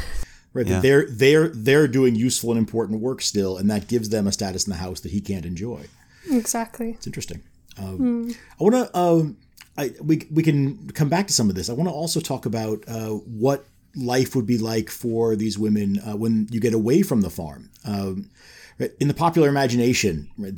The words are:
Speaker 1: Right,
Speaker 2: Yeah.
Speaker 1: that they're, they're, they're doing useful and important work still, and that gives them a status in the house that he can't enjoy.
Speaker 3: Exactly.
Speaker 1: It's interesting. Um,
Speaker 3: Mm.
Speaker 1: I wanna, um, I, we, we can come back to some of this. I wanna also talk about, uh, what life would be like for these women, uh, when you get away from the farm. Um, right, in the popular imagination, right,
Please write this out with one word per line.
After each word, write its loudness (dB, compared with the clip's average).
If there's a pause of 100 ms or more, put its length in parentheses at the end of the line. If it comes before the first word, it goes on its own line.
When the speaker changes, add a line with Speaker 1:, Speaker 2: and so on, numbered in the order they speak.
(520)
Speaker 1:
Right, -2
Speaker 2:
Yeah. 2
Speaker 1:
that 2
they're, 6
they're, 6
they're 4
doing 4
useful 0
and 2
important -2
work -6
still, 0
and 2
that -2
gives 0
them 2
a 2
status -4
in -4
the -6
house -8
that -10
he -2
can't -6
enjoy. -8 (460)
Speaker 3:
Exactly. -4
Speaker 1:
It's -12
interesting. -10 (380)
Um, -10
Speaker 3:
Mm. -2 (240)
Speaker 1:
I -2
wanna, 4
um, 2 (420)
I, -4 (100)
we, 0
we 2
can 0
come 0
back 0
to -2
some 2
of 0
this. -6
I -4
wanna -2
also -4
talk -6
about, -4
uh, -6
what -2 (300)
life 0
would 2
be 2
like -2
for 0
these -2
women, 0
uh, -8
when 0
you -4
get 2
away 4
from 2
the 0
farm. -12 (140)
Um, -4 (520)
right, -2 (100)
in 0
the 2
popular 4
imagination, 2
right, -10